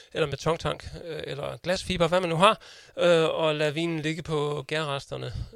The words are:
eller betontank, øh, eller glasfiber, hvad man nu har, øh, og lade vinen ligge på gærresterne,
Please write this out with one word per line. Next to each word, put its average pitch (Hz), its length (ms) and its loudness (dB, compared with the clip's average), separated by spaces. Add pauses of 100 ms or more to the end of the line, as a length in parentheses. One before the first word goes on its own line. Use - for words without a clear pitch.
(120)
eller 156 160 0
betontank, 151 580 -2 (180)
øh, 156 220 -8
eller 139 300 -6
glasfiber, 175 500 0
hvad 180 140 2
man 175 80 0
nu 165 60 0
har, 196 260 6 (380)
øh, 170 300 6
og 156 260 2
lade 151 180 0
vinen 165 260 -2
ligge 160 240 -4
på 147 440 -2
gærresterne, 139 640 -6 (240)